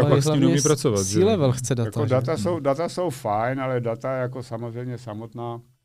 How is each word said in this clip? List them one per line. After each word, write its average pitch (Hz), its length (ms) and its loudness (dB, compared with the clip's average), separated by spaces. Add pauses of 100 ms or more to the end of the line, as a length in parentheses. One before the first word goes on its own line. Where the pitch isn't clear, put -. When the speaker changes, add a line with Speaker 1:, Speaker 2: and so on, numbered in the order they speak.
Speaker 1:
ale 123 100 6
Speaker 2:
pak 147 120 6
s - 20 -2
tím 151 60 0
Speaker 1:
hlavně 139 160 4
Speaker 2:
neumí 139 160 4
pracovat, 127 440 2
že? 98 140 0
Speaker 1:
C-level 180 320 4
chce 127 220 -4
data, 117 140 0
Speaker 3:
Jako, 107 180 -2
Speaker 1:
že? 110 40 -2
Speaker 3:
data 156 260 2
jsou, 180 180 0
Speaker 2:
Hmm. 156 80 -4
Speaker 3:
data 139 260 0
jsou 180 220 -2
fajn, 120 500 -2
ale 131 200 -2
data, 117 320 -4
jako, 127 300 -4
samozřejmě 120 560 -8
samotná 117 640 -10 (240)